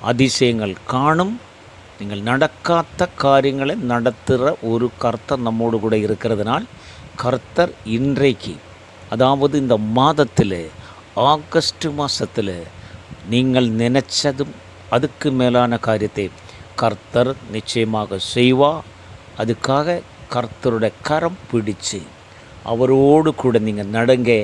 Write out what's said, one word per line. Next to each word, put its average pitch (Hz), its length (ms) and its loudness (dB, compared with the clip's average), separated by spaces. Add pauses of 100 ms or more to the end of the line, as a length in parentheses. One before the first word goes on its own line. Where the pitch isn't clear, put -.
(100)
அதிசயங்கள் 120 640 2 (120)
காணும். 160 480 0 (640)
நீங்கள் 101 320 -8
நடக்காத 156 840 0
காரியங்களை 139 580 2 (180)
நடத்துகிற 123 680 0
ஒரு 117 240 0 (120)
கர்த்தர் 120 480 -2
நம்மோடு 113 340 0
கூட 110 160 0
இருக்கிறதுனால், 107 720 -2 (500)
கர்த்தர் 131 560 -2 (120)
இன்றைக்கு, 123 720 0 (560)
அதாவது 135 480 2
இந்த 123 180 2 (220)
மாதத்தில், 131 600 2 (720)
ஆகஸ்ட் 156 540 -2 (120)
மாசத்துல 113 520 -4 (800)
நீங்கள் 127 380 2 (140)
நினைச்சதும் 131 720 -2 (380)
அதுக்கு 139 400 0
மேலான 123 480 2
காரியத்தை 104 480 -2 (560)
கர்த்தர் 120 500 0 (180)
நிச்சயமாக 107 680 -4
செய்வார். 131 680 2 (540)
அதுக்காக 135 580 -2 (380)
கர்த்தருடைய 113 580 -2 (100)
கரம் 160 460 -2
பிடிச்சு 107 520 -4 (640)
அவரோடு 135 680 4 (120)
கூட 117 160 2
நீங்க 107 240 -2 (140)
நடங்க. 120 340 2 (140)